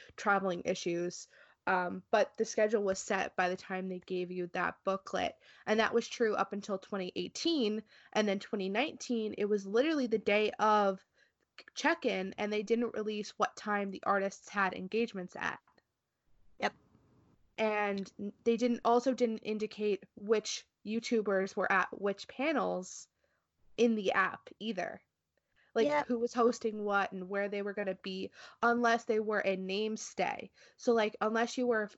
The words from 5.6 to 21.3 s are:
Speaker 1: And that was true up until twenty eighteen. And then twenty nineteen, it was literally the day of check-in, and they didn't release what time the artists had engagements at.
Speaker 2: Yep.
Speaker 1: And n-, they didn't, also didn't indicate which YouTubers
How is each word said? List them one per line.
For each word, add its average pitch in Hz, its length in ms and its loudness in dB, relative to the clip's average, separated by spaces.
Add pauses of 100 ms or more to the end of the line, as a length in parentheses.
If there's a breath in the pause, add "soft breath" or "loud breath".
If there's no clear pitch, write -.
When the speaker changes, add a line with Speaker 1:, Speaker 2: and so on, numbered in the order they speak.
Speaker 1:
And 214 140 2
that 214 140 2
was 226 140 0
true 214 280 0
up - 160 -2
until 202 260 -6
twenty 185 380 -6
eighteen. 214 640 -2 (300 loud breath)
And 214 160 2
then 196 120 0
twenty 190 300 -4
nineteen, 226 680 -2
it 208 80 0
was 202 200 0
literally 262 420 2
the 220 100 2
day 208 400 2
of 208 480 4 (680 soft breath)
check-in, 196 640 0
and 208 140 -2
they 214 120 -2
didn't 233 300 0
release 214 440 -4
what - 180 0
time 202 360 -2
the - 120 -10
artists 196 460 0
had 190 240 0
engagements 185 640 -4
at. 156 240 -6 (1000)
Speaker 2:
Yep. - 140 -2 (840)
Speaker 1:
And 208 600 0
n-, 202 140 -6 (120)
they 233 120 4
didn't, 240 280 2
also 240 300 4
didn't 226 240 0
indicate 208 640 -2 (120)
which 214 500 0 (200)
YouTubers 208 680 0